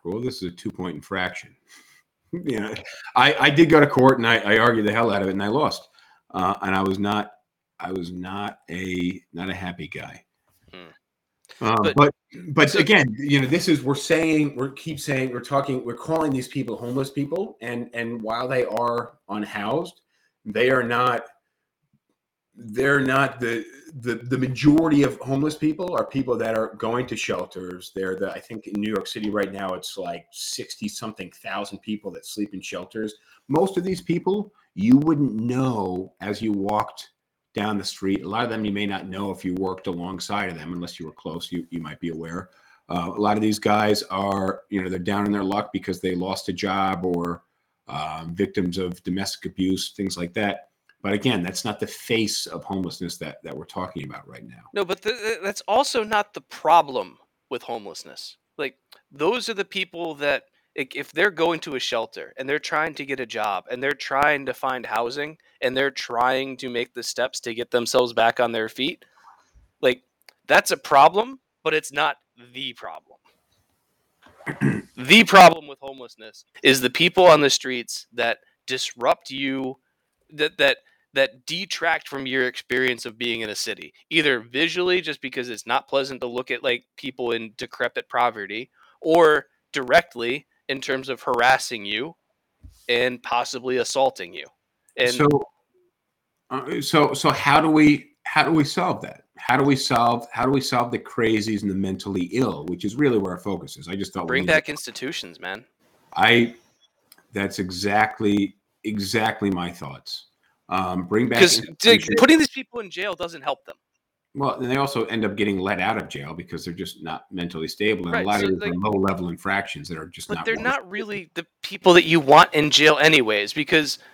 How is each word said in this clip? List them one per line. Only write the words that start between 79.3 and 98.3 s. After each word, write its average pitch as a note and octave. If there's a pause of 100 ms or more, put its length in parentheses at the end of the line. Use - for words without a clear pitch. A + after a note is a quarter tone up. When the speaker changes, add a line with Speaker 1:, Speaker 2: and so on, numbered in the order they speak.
Speaker 2:
you, C3+ (560)
that, D3+
that, C#3 (360)
that C3+
detract E3
from C3+
your B2+
experience B2+
of A2
being A#2
in A2
a G2+
city, F2+ (180)
either D3
visually, E3
just D#3
because B2+
it's A2
not B2
pleasant C3+
to B2+
look A#2+
at, B2
like, B2 (120)
people B2+
in A#2
decrepit -
poverty, A2+ (320)
or D#3+ (260)
directly C3 (240)
in C3+
terms C3
of B2
harassing B2
you A2 (720)
and B2
possibly B2
assaulting B2
you. D2+ (520)
And B2
Speaker 1:
So, B2+ (1200)
uh, C3
so, D3
so C#3
how C#3+
do D#3+
we, D3+ (120)
how -